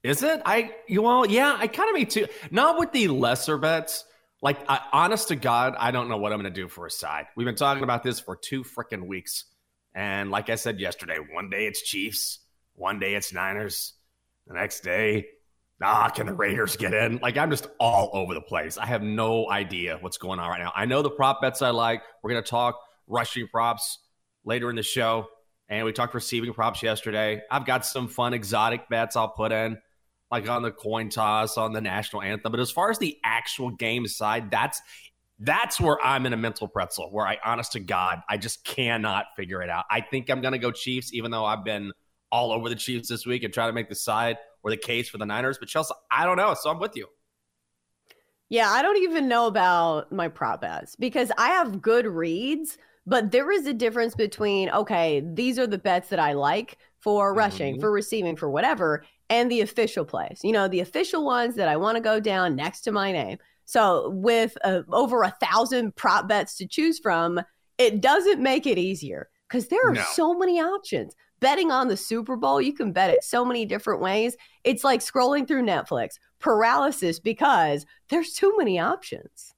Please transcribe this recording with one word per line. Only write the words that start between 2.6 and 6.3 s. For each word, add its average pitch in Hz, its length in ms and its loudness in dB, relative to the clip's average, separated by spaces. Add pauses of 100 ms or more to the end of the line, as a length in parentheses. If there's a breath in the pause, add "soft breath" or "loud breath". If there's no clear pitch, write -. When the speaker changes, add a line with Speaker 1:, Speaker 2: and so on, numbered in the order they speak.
Speaker 1:
with 330 140 0
the 226 160 4
lesser 131 500 2
bets. 160 460 -2 (380 soft breath)
Like, 143 260 2
I, 135 140 2 (100)
honest 185 380 2
to 156 80 0
God, 123 420 2
I 120 120 2
don't 123 180 -2
know 110 80 -2
what 104 160 -2